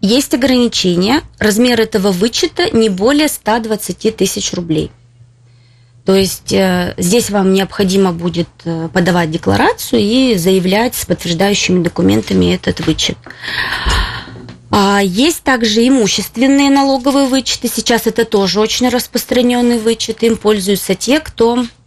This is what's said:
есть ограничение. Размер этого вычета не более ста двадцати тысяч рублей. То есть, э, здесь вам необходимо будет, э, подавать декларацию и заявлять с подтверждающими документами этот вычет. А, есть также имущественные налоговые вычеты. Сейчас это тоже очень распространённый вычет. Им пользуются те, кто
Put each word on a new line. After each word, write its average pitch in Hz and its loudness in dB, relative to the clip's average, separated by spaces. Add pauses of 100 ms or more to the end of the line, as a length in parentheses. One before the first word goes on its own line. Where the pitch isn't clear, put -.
есть 233 0
ограничение. 240 2 (180)
Размер 226 2
этого 220 0
вычета 240 -2
не 226 4
более 262 2
ста 220 -2
двадцати 214 -4
тысяч 196 -4
рублей. 160 -4 (1160)
То 190 4
есть, - -2
э, 185 0
здесь 196 2
вам 196 2
необходимо 190 2
будет, 165 -4 (160)
э, 165 -4
подавать 175 0
декларацию 226 0
и 233 2
заявлять 190 0
с - -6
подтверждающими 180 0
документами 185 0
этот 185 -4
вычет. - -2 (1500)
А, 202 2
есть 214 0
также 233 2
имущественные 269 2
налоговые 269 2
вычеты. 254 -2
Сейчас 220 -2
это 233 0
тоже 196 0
очень 226 0
распространённый 240 0
вычет. 220 -2
Им 226 2
пользуются 202 0
те, 269 0
кто 240 0 (200)